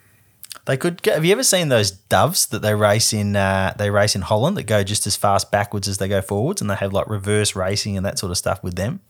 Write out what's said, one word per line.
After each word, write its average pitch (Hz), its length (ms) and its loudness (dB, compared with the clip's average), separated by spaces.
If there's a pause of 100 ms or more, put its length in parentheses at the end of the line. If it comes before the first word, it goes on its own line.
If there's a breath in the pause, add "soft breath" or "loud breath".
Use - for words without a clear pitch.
(640 soft breath)
They 135 120 0
could 175 260 -4
get, 214 120 2
have 156 100 0
you 180 80 6
ever 247 120 2
seen 175 240 2
those 110 220 4
doves 117 560 2
that - 160 -6
they 107 120 2
race 104 380 2
in, 101 240 0
uh, 98 400 2
they 104 140 0
race 104 260 2
in 95 60 -4
Holland 117 340 0
that - 80 -6
go 104 180 2
just 101 240 -2
as 101 80 -2
fast 101 380 0
backwards 101 360 -2
as 95 100 -6
they 95 100 -2
go 98 140 0
forwards, 110 400 -4
and 104 80 -4
they 98 40 -2
have, 98 180 -4
like, 95 160 -2
reverse 104 460 0
racing 98 420 -4
and 95 100 -2
that - 120 -4
sort 92 120 -6
of 90 80 -4
stuff 90 260 -2
with 87 120 -6
them? 113 340 -4